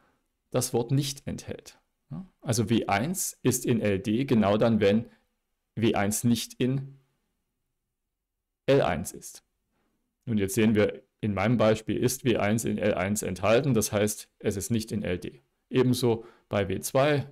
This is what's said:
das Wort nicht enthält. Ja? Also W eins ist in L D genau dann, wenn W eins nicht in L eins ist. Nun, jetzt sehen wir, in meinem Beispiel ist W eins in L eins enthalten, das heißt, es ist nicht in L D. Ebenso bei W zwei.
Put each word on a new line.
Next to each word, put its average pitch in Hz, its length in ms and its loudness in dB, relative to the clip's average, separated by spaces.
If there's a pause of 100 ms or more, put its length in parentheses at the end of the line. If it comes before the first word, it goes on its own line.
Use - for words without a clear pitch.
(500)
das - 220 -2
Wort 120 200 -2
nicht - 340 -4
enthält. - 520 -12 (320)
Ja? 175 140 -12 (160)
Also 113 300 -2
W 110 160 2
eins 113 560 -2
ist - 240 0
in 123 140 0
L 101 180 0
D 110 260 -2
genau 110 320 4
dann, 113 240 2
wenn 107 260 4 (680)
W 110 200 2
eins 101 300 -2
nicht 117 300 0
in 131 440 -4 (1700)
L 135 140 4
eins - 320 -2
ist. - 320 -18 (800)
Nun, 113 140 -2
jetzt 98 160 0
sehen 113 200 4
wir, 104 280 2 (180)
in 104 140 -2
meinem 107 240 2
Beispiel 110 400 2
ist - 260 -2
W 120 140 2
eins 107 260 0
in 107 140 -2
L - 160 0
eins 101 280 -2
enthalten, 107 520 2
das 107 180 0
heißt, 107 460 -2
es 101 180 -4
ist 98 140 -6
nicht 113 200 -2
in 110 120 -6
L 87 160 -4
D. - 240 -14 (320)
Ebenso 123 500 2 (240)
bei 101 200 -2
W 95 120 -4
zwei. 143 520 0